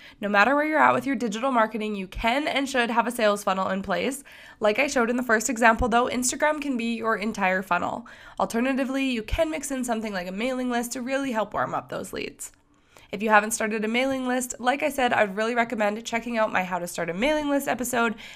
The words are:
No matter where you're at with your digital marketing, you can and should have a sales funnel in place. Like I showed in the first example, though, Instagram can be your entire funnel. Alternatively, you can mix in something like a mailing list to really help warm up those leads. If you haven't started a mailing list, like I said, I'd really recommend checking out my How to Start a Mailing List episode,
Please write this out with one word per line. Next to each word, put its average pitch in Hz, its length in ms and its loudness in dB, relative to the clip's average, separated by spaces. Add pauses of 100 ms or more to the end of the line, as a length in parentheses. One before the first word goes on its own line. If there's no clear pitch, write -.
(200)
No 202 80 -2
matter 208 280 6
where 302 100 2
you're 311 160 4
at 247 120 8
with 247 120 0
your 277 80 0
digital 226 380 -2
marketing, 220 420 0
you 190 140 -8
can 254 400 0
and 269 200 0
should 247 220 0
have 226 160 2
a 240 60 -4
sales 208 320 2
funnel 190 240 0
in 190 140 -2
place. 196 420 -2 (340)
Like 214 220 2
I 294 80 2
showed 247 220 2
in 247 60 0
the 254 60 0
first 226 260 2
example, 233 400 4
though, 240 200 2
Instagram 294 520 0
can 285 160 -4
be 233 200 -2
your 220 200 0
entire 196 460 0
funnel. 180 420 -2 (360)
Alternatively, 262 640 0
you 247 180 0
can 330 260 0
mix 311 220 -6
in 262 140 -4
something 220 280 -4
like 180 140 -4
a 185 60 -8
mailing 254 380 -2
list 240 240 -2
to 262 80 -6
really 269 280 -2
help 214 240 -2
warm 139 180 -2
up 151 160 -4
those - 240 -8
leads. - 380 -8 (640)
If 202 100 -6
you 220 60 0
haven't 214 240 6
started 220 320 -2
a 214 40 -2
mailing 254 380 0
list, 254 320 -2
like 254 240 0
I 302 60 2
said, 254 240 0
I'd 202 240 2
really 220 180 -2
recommend 220 500 0
checking 233 320 -4
out 220 140 2
my 185 140 0
How 180 160 -4
to 175 80 -8
Start 170 220 -6
a 165 40 -4
Mailing 294 340 0
List 285 200 0
episode, 233 480 0 (200)